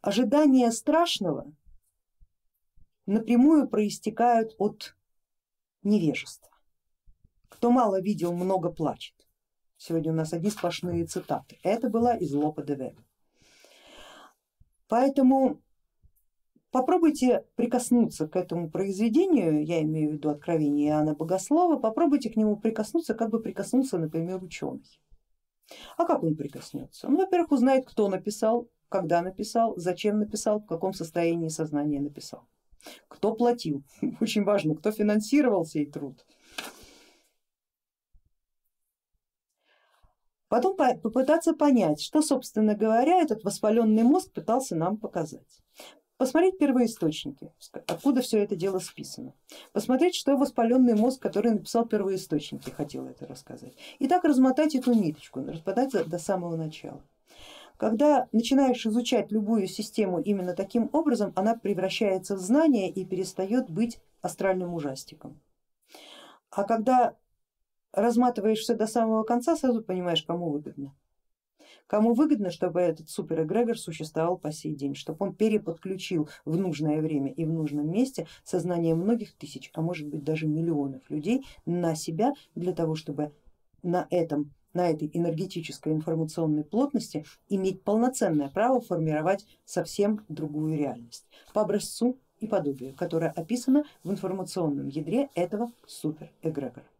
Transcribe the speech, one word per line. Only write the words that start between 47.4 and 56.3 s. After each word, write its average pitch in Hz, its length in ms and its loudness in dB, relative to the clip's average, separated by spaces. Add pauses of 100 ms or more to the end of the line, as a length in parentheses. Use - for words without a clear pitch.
откуда 240 340 0
все - 180 0
это 202 180 -2
дело 185 220 -2
списано. 135 540 -14 (380)
Посмотреть, 262 440 2
что 277 200 0
воспаленный 247 580 4
мозг, 240 280 2
который 208 320 0
написал 233 320 -2
первоисточники, 185 840 -4
хотел 135 360 -8
это 131 180 -16
рассказать. 127 480 -18 (260)
И 269 100 0
так 359 160 4
размотать 269 500 4
эту 247 180 2
ниточку, 156 460 0
размотать 190 520 -4
до, 185 120 0
до 165 160 -6
самого 170 380 -4